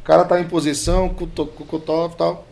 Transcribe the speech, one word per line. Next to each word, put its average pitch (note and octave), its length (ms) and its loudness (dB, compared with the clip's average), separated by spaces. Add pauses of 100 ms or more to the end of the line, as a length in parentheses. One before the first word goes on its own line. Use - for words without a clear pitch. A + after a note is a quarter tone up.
O - 20 -20
cara E3 200 6
tá F3+ 160 2
em F3 60 -2
posição, E3+ 640 0
com - 140 -6
o E3 40 -6
to-, D#3 200 -6
com - 160 -18
o - 20 -14
cutoff E3 480 -4
e - 60 -20
tal. E3+ 320 -2